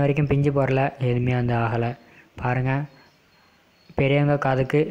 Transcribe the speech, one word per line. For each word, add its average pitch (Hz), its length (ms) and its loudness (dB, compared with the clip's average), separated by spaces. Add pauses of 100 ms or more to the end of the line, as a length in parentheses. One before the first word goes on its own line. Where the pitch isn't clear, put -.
வரைக்கும் 143 280 0
பிஞ்சு 143 280 2
போறல, 131 260 0 (220)
எதுவுமே 123 320 0
வந்து 120 240 0
ஆகல. 117 280 -2 (480)
பாருங்க, 127 300 -2 (1300)
பெரியவங்க 143 440 2
காதுக்கு, 131 360 0 (120)